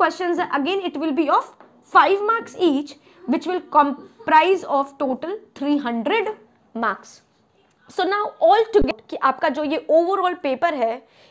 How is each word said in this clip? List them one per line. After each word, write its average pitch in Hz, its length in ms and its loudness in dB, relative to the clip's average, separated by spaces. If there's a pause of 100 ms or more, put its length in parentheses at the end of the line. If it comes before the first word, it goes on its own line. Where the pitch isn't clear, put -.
questions 339 380 0
हैं, - 200 -4
again 370 300 -2
it - 120 -8
will 311 180 -2
be 294 180 0
of - 160 -4 (400)
five 370 280 4 (100)
marks - 280 -4
each, 294 360 0 (340)
which 294 180 -2
will 359 140 -4 (140)
comprise 320 880 2 (140)
of 277 200 -4
total 302 400 -4 (220)
three 285 180 0
hundred 349 560 -2 (420)
marks। 220 460 -6 (680)
So - 140 -4
now 403 200 -2 (180)
all 392 220 6 (120)
together 262 340 2
कि 302 140 -10
आपका 269 260 0
जो 294 140 -2
ये 302 280 -4
overall 359 520 2
पेपर 294 300 -2
है, 240 340 -4 (240)